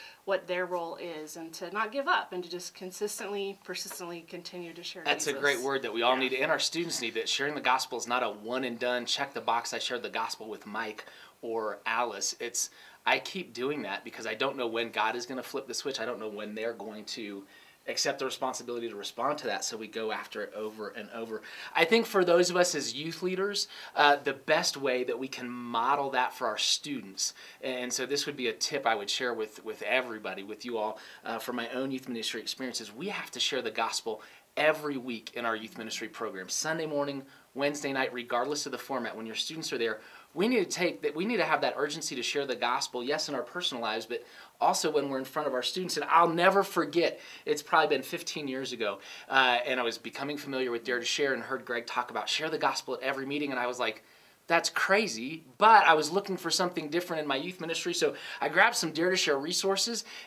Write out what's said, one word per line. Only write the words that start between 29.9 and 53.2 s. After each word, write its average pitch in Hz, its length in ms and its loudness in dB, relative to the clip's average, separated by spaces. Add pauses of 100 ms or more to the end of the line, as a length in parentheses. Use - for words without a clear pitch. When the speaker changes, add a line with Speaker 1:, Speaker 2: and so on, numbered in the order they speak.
Speaker 2:
with 104 200 -10
you 117 140 -4
all, 107 200 -2 (260)
uh, 113 140 -4
from 123 180 -6
my 117 140 -4
own 131 200 -2
youth 131 180 -6
ministry 113 320 -4
experiences, 113 520 -6
we 151 160 -8
have 180 240 -8
to 123 80 -4
share 127 220 0
the 113 100 -2
gospel 110 500 -2 (340)
every 151 420 2
week 120 360 -8
in 120 100 -4
our 113 120 2
youth 107 220 -8
ministry 110 300 -6
program. 95 400 -6
Sunday 160 380 -2
morning, 143 380 -2 (300)
Wednesday 143 380 0
night, 135 200 0
regardless 123 520 0
of 135 80 -8
the 120 60 -4
format, 117 380 -4
when 110 100 -8
your 110 80 -8
students - 380 -4
are 131 60 0
there, 113 200 0 (360)
we 190 140 4
need 247 120 4
to 175 40 4 (120)
take 165 260 0
that, 147 120 0
we 175 120 -2
need 233 100 0
to 170 80 4
have 151 160 4
that 127 160 2
urgency 147 400 -2
to 120 60 -2
share 139 240 0
the 123 100 -2
gospel, 123 480 0
yes, 147 240 -2
in 143 60 -4
our 123 80 -2
personal 143 400 -4
lives, 110 240 -2
but 117 180 -6 (360)
also 165 300 4
when 143 200 2
we're 135 80 0
in 131 80 -4
front 147 200 -2
of 131 60 -2
our 123 100 0
students. 185 360 -2
And 139 100 -2
I'll 165 200 8
never 185 340 6
forget, 160 580 2 (240)
it's - 180 0
probably 160 320 6
been 131 80 2
fifteen 156 460 -6
years 131 240 -4
ago, 107 260 -2 (300)
uh, 127 380 6
and 127 120 2
I 123 40 2
was 117 160 0
becoming 139 400 -6
familiar 135 320 -2
with 117 140 -2
Dare 123 160 0
to 113 40 -4
Share 139 300 2
and 117 80 -2
heard 120 240 -4
Greg 117 200 -2
talk - 240 -2
about 110 200 -4
share 156 180 0
the 156 80 -2
gospel 131 380 0
at 117 80 -4
every 135 240 -2